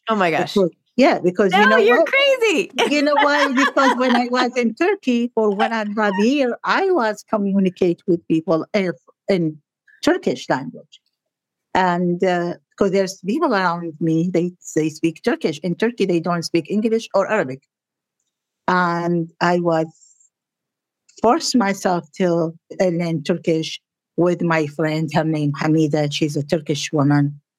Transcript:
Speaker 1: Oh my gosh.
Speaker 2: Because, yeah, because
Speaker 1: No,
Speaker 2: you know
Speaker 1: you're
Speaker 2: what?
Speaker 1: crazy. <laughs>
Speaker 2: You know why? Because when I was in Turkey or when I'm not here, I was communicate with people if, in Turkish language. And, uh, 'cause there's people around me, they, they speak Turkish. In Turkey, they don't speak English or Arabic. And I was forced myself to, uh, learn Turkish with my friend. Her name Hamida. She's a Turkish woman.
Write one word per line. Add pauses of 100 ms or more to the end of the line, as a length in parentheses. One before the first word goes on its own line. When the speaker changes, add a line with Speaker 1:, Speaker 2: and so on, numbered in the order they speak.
Speaker 1:
Oh
my
gosh.
Speaker 2:
Because, (240)
yeah,
because
Speaker 1:
No,
Speaker 2:
you
know
Speaker 1:
you're
Speaker 2:
what?
Speaker 1:
crazy.
<laughs>
Speaker 2:
You
know
why?
Because
when
I
was
in
Turkey
or
when
I'm
not
here,
I
was
communicate
with
people
if, (340)
in (460)
Turkish
language. (720)
And,
uh, (240)
'cause
there's
people
around
me,
they, (240)
they
speak
Turkish.
In
Turkey,
they
don't
speak
English
or
Arabic. (1040)
And (100)
I
was (1400)
forced
myself
to, (280)
uh,
learn
Turkish (360)
with
my
friend.
Her
name
Hamida.
She's
a
Turkish
woman. (180)